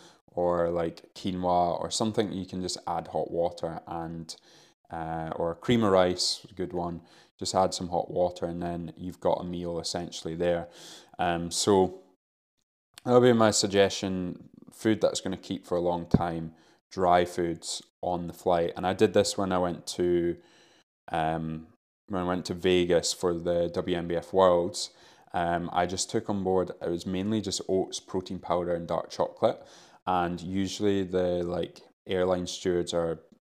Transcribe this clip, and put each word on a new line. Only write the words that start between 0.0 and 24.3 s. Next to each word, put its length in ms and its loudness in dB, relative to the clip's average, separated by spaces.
or, 360 2
like, 460 -4
quinoa 640 0
or 100 -6
something 420 0
you 140 -6
can 160 -8
just 160 -4
add 200 -4
hot 240 -4
water 560 -2
and, 480 -10
uh, 440 -6
or 200 -2
cream 280 2
of 80 4
rice, 580 2
a 40 -20
good 200 -8
one. 280 -6
Just 180 -6
add 180 4
some 160 -6
hot 220 -4
water 340 0
and 160 -6
then 360 -6
you've 240 -12
got 200 2
a 40 -8
meal 340 -6
essentially 560 -6
there. 320 0
Um, 340 -2
so 500 4
that'll 160 8
be 120 8
my 180 6
suggestion, 1000 0
food 260 0
that's 220 0
gonna 160 -6
keep 280 -8
for 120 -2
a 40 0
long 260 -2
time, 460 -2
dry 320 4
foods 580 -4
on 260 -4
the 60 -12
flight. 420 0
And 100 -6
I 80 2
did 200 4
this 240 2
when 140 0
I 60 2
went 300 -2
to, 500 0
um, 560 -4
when 160 -4
I 20 -2
went 200 -2
to 80 -4
Vegas 600 2
for 200 0
the 400 0
W 240 -2
N 100 -4
B 80 -2
F 180 -6